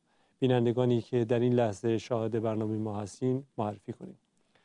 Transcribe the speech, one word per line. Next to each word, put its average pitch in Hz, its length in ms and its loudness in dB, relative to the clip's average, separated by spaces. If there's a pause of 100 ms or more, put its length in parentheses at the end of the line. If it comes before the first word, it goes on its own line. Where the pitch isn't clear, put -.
(400)
بینندگانی 123 640 2
که 120 240 0
در 120 140 2
این 123 140 2
لحظه 113 440 2
شاهد 113 440 -2
برنامه 110 360 -2
ما 107 240 -6
هستین 127 420 -4 (140)
معرفی 104 360 -6
کنیم. - 240 -16 (480)